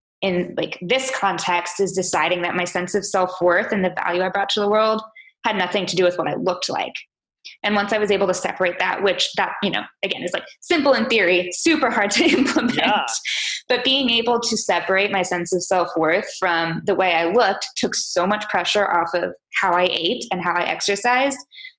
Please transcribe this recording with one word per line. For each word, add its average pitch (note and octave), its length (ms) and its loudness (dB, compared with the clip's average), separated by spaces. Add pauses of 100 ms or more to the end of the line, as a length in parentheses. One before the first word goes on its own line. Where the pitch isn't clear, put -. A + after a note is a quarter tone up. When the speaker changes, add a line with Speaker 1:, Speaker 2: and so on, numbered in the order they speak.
(220)
Speaker 1:
in, F3+ 360 -2
like, D#3+ 240 -6
this B3+ 340 0
context F3+ 640 -2
is G3 120 2
deciding F3 520 0
that F3 120 -2
my F3 80 0
sense F3+ 320 -4
of G3 100 0
self-worth F3+ 680 2
and G3 120 0
the F3+ 120 0
value F3 260 -2
I F#3 80 0
brought G3+ 200 -2
to G#3+ 100 0
the G3+ 100 0
world A3 320 2 (420)
had G#3+ 140 0
nothing F#3 300 -2
to F3 80 -4
do F#3 80 4
with F3 140 4
what E3 100 -2
I D3 80 -2
looked F3+ 340 -2
like. - 240 -4 (680)
And G#3 120 0
once G#3 180 0
I G#3+ 60 2
was G#3 100 0
able G3 180 2
to F#3 60 2
separate F3+ 460 -2
that, F#3 240 -2
which - 300 0
that, G3 280 -2
you G3 80 0
know, G3+ 140 -4 (200)
again, - 200 -4
is, F3+ 100 -6
like, - 120 -4 (160)
simple D4 320 2
in A3+ 140 2
theory, F3+ 440 2
super D4+ 400 2
hard G#3 200 0
to D4 120 2
<laughs> E4 140 4
implement. - 400 2
Speaker 2:
Yeah. E3+ 280 2 (600)
Speaker 1:
But B3 160 2
being C4 260 2
able A#3 300 2
to A3+ 180 -2
separate F#3+ 540 0
my G3 100 0
sense F3 320 -2
of F3 100 0
self-worth E3+ 640 2 (120)
from E3 460 0
the G3 100 2
way F#3 180 2
I E3 180 2
looked G3+ 440 2
took - 180 -2
so - 320 -2
much G#3 240 0
pressure G3 400 2
off E3+ 240 0
of F3 200 -2 (220)
how F#3 180 2
I F3+ 180 4
ate F3 400 -2
and F3+ 100 -2
how E3+ 120 0
I F3 100 0
exercised B3 760 0 (400)